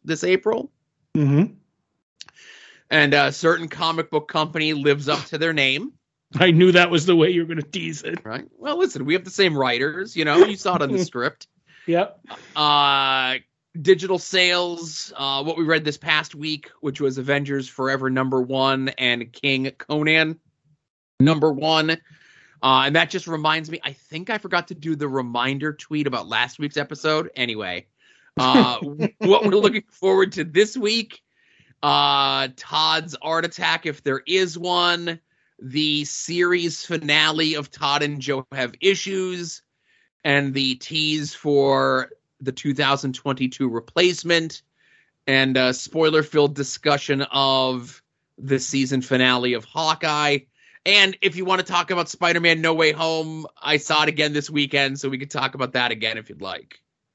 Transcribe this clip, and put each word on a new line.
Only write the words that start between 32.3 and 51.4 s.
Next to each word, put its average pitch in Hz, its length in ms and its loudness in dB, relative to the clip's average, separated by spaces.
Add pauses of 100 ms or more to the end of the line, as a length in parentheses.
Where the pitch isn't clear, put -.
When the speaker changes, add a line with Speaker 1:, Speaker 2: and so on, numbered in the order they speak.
Speaker 1:
Todd's 160 680 -2
Art 165 240 -2
Attack, 165 420 -4
if 147 160 -8
there 135 240 -2
is 175 320 0
one, 175 600 -2 (440)
the 147 420 -2
series 175 800 -2
finale 156 720 0
of 147 160 -8
Todd 143 320 -2
and 147 180 -4
Joe 135 300 -4
Have 127 280 -6
Issues, 185 840 -4 (600)
and 143 300 2
the 131 220 -2
tease 151 580 -4
for 135 760 2 (300)
the 131 120 -8
two 139 240 -4
thousand 139 380 0
twenty-two 131 560 -4
replacement, 165 920 -2 (640)
and 135 300 4
a 127 160 2
spoiler-filled 151 800 2
discussion 143 760 -2
of 131 720 0 (360)
the 135 220 0
season 135 420 -2
finale 127 520 0
of 110 120 -6
Hawkeye. 156 720 0 (440)
And 190 380 4
if 185 140 0
you 185 100 -6